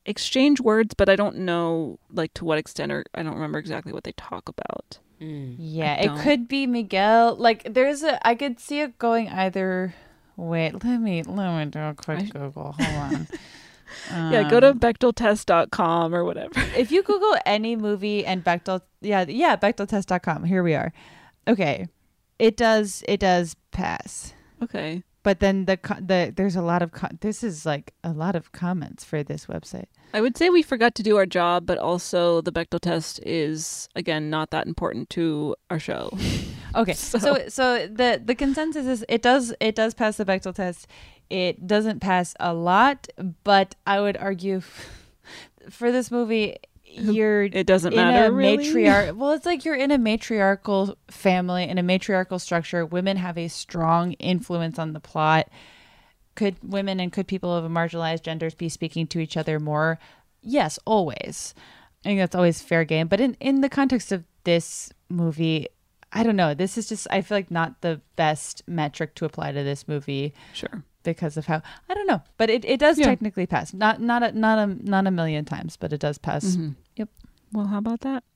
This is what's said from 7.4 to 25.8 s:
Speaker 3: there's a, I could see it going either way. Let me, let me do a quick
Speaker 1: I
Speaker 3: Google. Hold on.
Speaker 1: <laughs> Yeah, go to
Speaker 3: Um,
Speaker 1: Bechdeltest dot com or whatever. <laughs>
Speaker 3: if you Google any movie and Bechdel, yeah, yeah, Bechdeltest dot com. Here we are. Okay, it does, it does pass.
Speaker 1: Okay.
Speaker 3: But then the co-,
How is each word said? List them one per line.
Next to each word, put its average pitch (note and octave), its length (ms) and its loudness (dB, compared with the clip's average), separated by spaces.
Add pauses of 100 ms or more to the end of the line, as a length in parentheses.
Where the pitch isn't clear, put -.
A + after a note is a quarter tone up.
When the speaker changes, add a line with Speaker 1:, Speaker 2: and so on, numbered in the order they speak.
Speaker 3:
there's C#4 300 2
a, D#4 240 -2
I A#3+ 80 6
could A#3+ 260 -4
see D4 200 -6
it C#4+ 180 -6
going A3+ 320 0
either F#3 640 -2 (420)
way. E3 360 -2
Let A#3 280 -2
me, F#3 220 -2
let F#3 360 -4
me D3+ 120 -4
do D3 80 -10
a D3+ 160 -6
quick D#3 240 -8
Speaker 1:
I F#3+ 60 -4
Speaker 3:
Google. D3 540 -10
Hold B3 180 -2 (180)
on. D#3 180 -6
Speaker 1:
<laughs> F4 60 -14 (720)
Yeah, E3+ 400 2
go A3+ 100 6
to C4+ 100 10
Speaker 3:
Um, B3+ 100 2
Speaker 1:
Bechdeltest A#3 640 2
dot E3+ 240 4
com E3+ 440 2
or F3 100 0
whatever. - 300 -6
<laughs> - 220 -2
Speaker 3:
if A#3 140 2
you F4+ 140 4
Google G4+ 320 2 (100)
any G#3+ 300 0
movie G#3 500 -2
and F#3 180 -2
Bechdel, F3+ 380 -2 (180)
yeah, G3 280 0
yeah, B3 280 2
Bechdeltest G3+ 500 0
dot F3+ 160 0
com. D#3+ 220 -4
Here F3+ 200 2
we D#3+ 100 2
are. - 180 -2 (560)
Okay, F3+ 380 0 (520)
it A3+ 180 4
does, A3 520 2
it G3+ 120 0
does F3+ 340 2 (160)
pass. - 640 -8 (280)
Speaker 1:
Okay. F3 400 -8 (200)
Speaker 3:
But G3 180 2
then G3 260 2
the F#3+ 100 2
co-, - 240 -8